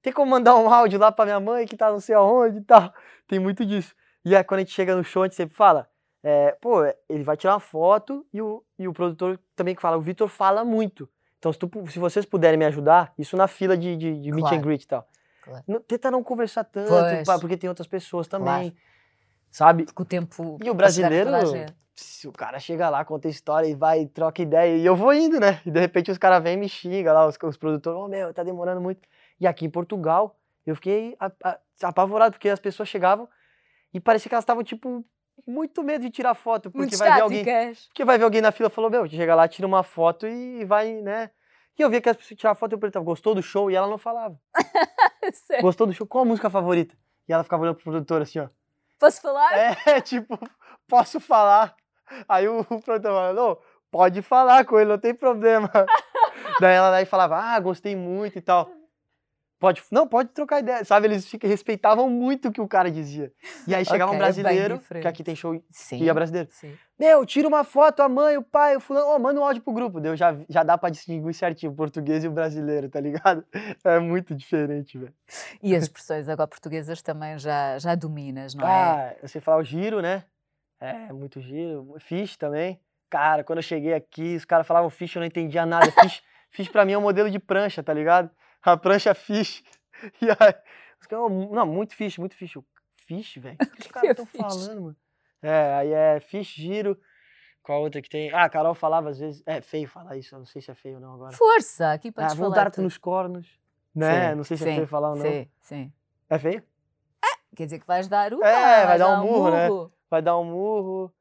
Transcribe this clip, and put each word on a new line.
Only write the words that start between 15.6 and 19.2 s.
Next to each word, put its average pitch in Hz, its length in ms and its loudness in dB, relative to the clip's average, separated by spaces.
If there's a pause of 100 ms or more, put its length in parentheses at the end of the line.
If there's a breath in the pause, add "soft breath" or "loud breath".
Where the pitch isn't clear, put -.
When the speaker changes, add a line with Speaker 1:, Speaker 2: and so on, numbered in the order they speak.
Speaker 1:
"Não, 220 120 -4
tenta 240 300 -6
não 247 140 -2
conversar 226 400 -6
tanto, 202 240 -8
Speaker 2:
Pois. 170 380 2
Speaker 1:
pá, 180 120 2
porque 170 180 -6
tem 180 120 -8
outras 180 180 -10
pessoas 175 400 -8
também", 180 440 -6
Speaker 2:
Claro. 175 40 -20 (760)